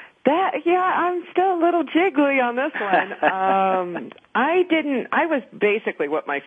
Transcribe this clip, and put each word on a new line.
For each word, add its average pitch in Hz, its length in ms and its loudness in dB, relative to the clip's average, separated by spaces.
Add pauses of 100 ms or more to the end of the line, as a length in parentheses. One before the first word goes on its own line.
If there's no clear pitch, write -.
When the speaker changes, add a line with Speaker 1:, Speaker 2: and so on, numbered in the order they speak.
(260)
Speaker 1:
That, 311 400 2
yeah, 359 160 2
I'm 359 500 0
still 359 280 0
a - 40 -
little 339 200 2
jiggly 277 600 2
on 240 120 -2
this 277 160 -2 (100)
one. 190 400 0
Speaker 2:
<laughs> 156 100 2
Speaker 1:
Um, 190 800 0 (220)
I 320 340 2
didn't, 294 440 -2
I 302 160 0
was 294 160 -2 (120)
basically 208 520 -2
what 147 180 -4
my 143 220 -4